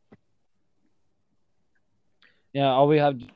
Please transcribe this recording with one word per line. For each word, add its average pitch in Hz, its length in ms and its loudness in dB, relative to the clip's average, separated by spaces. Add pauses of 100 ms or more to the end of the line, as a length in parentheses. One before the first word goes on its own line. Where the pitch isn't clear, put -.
(2500)
Yeah, 139 180 -2
all 135 160 2
we 151 100 2
have 143 220 -2
to 117 160 -20